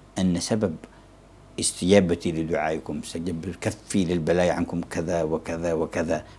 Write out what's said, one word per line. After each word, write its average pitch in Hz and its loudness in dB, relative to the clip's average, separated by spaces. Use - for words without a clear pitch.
أن 90 2
سبب 107 0
استجابتي 90 4
لدعائكم، 78 -2
سجب 85 -6
كفي - -2
للبلايا 87 2
عنكم، 85 -2
كذا 85 -2
وكذا 82 -2
وكذا 80 -2